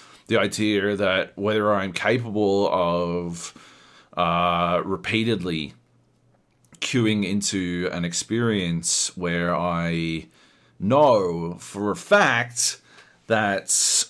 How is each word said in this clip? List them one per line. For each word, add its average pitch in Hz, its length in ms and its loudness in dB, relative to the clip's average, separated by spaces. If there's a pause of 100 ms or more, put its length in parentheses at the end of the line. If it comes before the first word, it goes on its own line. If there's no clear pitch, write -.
(280)
The 110 120 2
idea 104 560 0
that 95 420 0
whether 104 360 2
I'm 95 200 -2
capable 104 760 2
of, 87 840 -2 (640)
uh, 87 680 2
repeatedly 92 880 -2 (1080)
queuing 107 480 0
into 90 640 -2
an 87 140 -4
experience 92 1120 -2
where 87 400 -2
I 85 720 -2 (520)
know 95 800 2
for 101 320 -4
a 87 40 -2
fact 131 840 2 (460)
that - 840 0